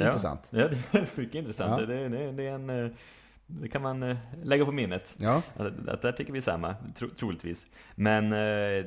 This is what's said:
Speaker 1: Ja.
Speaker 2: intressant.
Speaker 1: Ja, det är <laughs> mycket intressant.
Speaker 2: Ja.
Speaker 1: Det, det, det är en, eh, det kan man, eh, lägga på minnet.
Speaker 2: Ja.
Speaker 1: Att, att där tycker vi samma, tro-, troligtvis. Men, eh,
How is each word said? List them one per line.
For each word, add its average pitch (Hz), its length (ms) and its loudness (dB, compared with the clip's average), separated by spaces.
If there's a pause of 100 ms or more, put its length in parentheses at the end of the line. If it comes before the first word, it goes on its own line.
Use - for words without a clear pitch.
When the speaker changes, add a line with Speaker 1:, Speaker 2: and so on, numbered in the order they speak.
Speaker 1:
Ja. 202 60 4
Speaker 2:
intressant. 82 420 0
Speaker 1:
Ja, 117 180 6
det 135 320 2
är 180 160 0
<laughs> - 0 -
mycket 123 200 -4
intressant. 113 460 0
Speaker 2:
Ja. 110 60 0
Speaker 1:
Det, 127 220 -2
det, 135 220 -4
det 135 160 -4
är 135 40 -4
en, 135 180 -6
eh, 120 220 -2 (560)
det 147 220 -8
kan 139 120 -2
man, 131 220 -4
eh, 127 140 -2 (260)
lägga 143 220 6
på 139 60 0
minnet. 98 480 -2
Speaker 2:
Ja. 120 220 4 (160)
Speaker 1:
Att, 95 300 -4
att - 140 -2
där 123 100 2
tycker 143 220 -6
vi 135 80 -2
samma, 85 340 0 (200)
tro-, - 140 -8 (100)
troligtvis. 85 480 -6 (280)
Men, 107 300 4
eh, 104 600 2